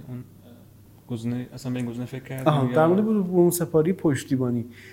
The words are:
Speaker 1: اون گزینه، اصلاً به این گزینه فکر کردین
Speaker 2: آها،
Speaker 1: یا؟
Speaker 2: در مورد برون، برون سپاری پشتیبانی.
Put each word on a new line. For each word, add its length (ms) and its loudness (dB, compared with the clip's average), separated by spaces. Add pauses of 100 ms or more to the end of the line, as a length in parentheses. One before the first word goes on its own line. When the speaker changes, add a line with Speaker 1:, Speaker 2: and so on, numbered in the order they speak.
Speaker 1:
اون 160 -12 (840)
گزینه، 460 -6
اصلاً 180 -8
به 60 -4
این 100 -4
گزینه 160 -8
فکر 200 -10
کردین 240 -4
Speaker 2:
آها، 180 2
Speaker 1:
یا؟ 60 -2
Speaker 2:
در 140 6
مورد 180 4
برون، 180 2
برون 280 4
سپاری 420 2
پشتیبانی. 720 0 (260)